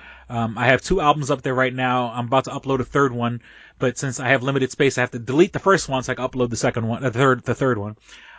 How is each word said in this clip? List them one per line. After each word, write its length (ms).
Um, 260
I 120
have 120
two 220
albums 280
up 120
there 120
right 200
now. 360
I'm 160
about 180
to 80
upload 280
a 40
third 280
one, 300
but 200
since 200
I 100
have 140
limited 280
space, 260
I 60
have 80
to 80
delete 340
the 60
first 320
one 140
so 80
I 20
can 120
upload 220
the 80
second 320
one, 140
the 80
third, 340
the 100
third 220
one. 200